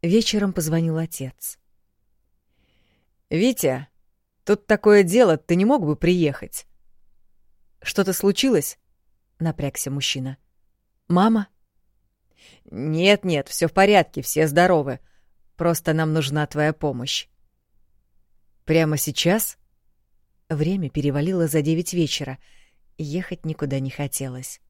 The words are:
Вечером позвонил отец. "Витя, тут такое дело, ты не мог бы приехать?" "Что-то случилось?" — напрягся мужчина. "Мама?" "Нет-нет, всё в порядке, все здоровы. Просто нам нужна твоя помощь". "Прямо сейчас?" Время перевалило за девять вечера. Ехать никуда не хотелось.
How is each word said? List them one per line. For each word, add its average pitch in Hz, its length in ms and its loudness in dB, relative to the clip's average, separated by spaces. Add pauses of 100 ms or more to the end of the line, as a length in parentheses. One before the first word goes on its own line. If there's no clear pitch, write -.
Вечером 202 500 2
позвонил 160 460 -2
отец. - 600 -10 (1700)
"Витя, 160 580 0 (560)
тут 208 220 0
такое 208 360 6
дело, 185 360 4
ты 170 180 -2
не 190 80 2
мог 233 220 2
бы 151 100 0
приехать?" 165 720 -2 (1120)
"Что-то 190 320 -2
случилось?" — 196 680 0 (640)
напрягся 147 500 -6
мужчина. 135 460 -6 (720)
"Мама?" 202 400 2 (1200)
"Нет-нет, 160 800 0
всё - 180 -2
в 151 60 -2
порядке, 190 500 2
все 156 240 0
здоровы. 160 540 2 (560)
Просто 165 360 0
нам 156 200 0
нужна 151 340 0
твоя 151 260 -2
помощь". 131 540 -6 (1400)
"Прямо 156 320 2
сейчас?" - 600 -2 (920)
Время 160 420 -2
перевалило 147 580 -2
за 151 140 0
девять 160 300 -2
вечера. 147 460 -4 (600)
Ехать 165 460 -8
никуда 147 360 -4
не 135 100 -6
хотелось. 131 800 -10